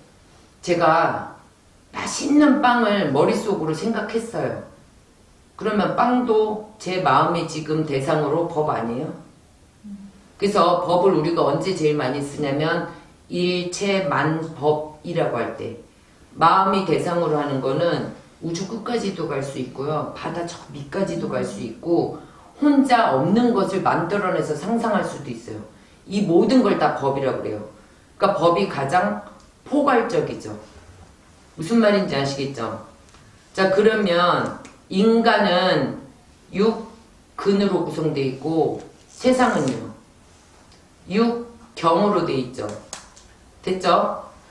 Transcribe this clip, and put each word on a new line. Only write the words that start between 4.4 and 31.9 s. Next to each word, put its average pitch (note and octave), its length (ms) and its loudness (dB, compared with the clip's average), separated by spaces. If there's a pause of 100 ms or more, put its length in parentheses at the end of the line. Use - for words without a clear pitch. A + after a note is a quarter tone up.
그러면 G3+ 400 -2
빵도 A3+ 840 2
제 F#3 220 -4
마음이 D#3 460 2
지금 D3+ 380 -2
대상으로 D3+ 640 0
법 D3+ 220 -2
아니에요? A#2 440 -4 (1200)
그래서 G3+ 480 2
법을 F3+ 300 4
우리가 D#3+ 280 0
언제 D#3+ 320 0
제일 D3+ 220 2
많이 C#3 240 -2
쓰냐면 D3+ 680 -2 (400)
일체만법이라고 D#3+ 2000 -2
할 - 200 -4
때. - 200 -10 (580)
마음이 F#3+ 500 4
대상으로 D#3 520 0
하는 C#3 220 -2
거는 C#3 540 0 (280)
우주 E3+ 280 -6
끝까지도 G3+ 580 -4
갈 C3+ 160 -4
수 - 160 -8
있고요. C3 560 -6
바다 E3+ 320 -8
저 - 100 -12 (140)
밑까지도 E3 560 -6
갈 C3 160 -4
수 - 160 -8
있고 C#3+ 600 -4 (420)
혼자 C4+ 520 4
없는 G3+ 400 2
것을 F#3+ 280 0
만들어내서 E3 720 -2
상상할 G#3 480 -2
수도 C#3 260 -10
있어요. A2 280 -12 (500)
이 G3 140 -2
모든 G3 420 4
걸 F#3+ 160 2
다 D3+ 160 2
법이라고 C3 460 -2
그래요. G#2 240 -8 (520)
그러니까 G3 220 2
법이 F3 300 2
가장 G3+ 520 -2 (440)
포괄적이죠. D#3 920 0 (960)
무슨 F#3+ 240 0
말인지 G3 360 4